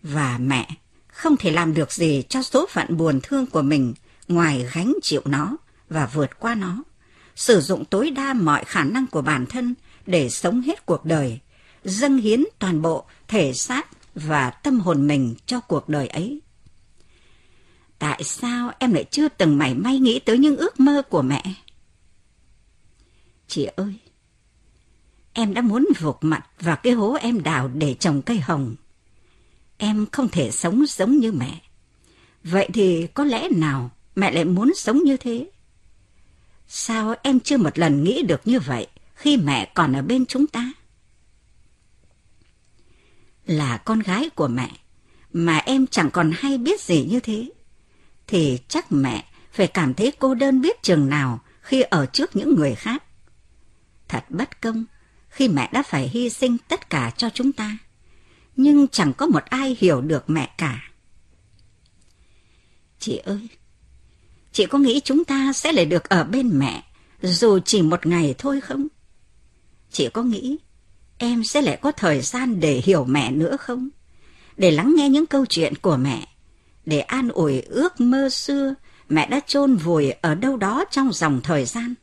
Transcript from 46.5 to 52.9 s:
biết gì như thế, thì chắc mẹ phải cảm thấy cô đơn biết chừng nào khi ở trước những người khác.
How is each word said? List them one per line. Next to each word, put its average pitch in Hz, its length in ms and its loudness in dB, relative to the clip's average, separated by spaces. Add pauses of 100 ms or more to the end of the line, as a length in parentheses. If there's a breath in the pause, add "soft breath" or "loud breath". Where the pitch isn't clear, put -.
biết 302 240 -2
gì 151 280 0
như 240 100 0
thế, 226 300 -8 (800)
thì 147 400 0
chắc - 240 -4
mẹ 135 340 -2 (260 soft breath)
phải 185 160 0
cảm 143 260 0
thấy 226 260 0
cô 262 160 2
đơn 262 260 2
biết 349 220 -2
chừng 151 260 4
nào 135 300 -2 (220 soft breath)
khi 262 200 0
ở 156 240 2
trước - 300 -4
những 277 200 2
người 143 200 0
khác. 233 280 -6 (1040)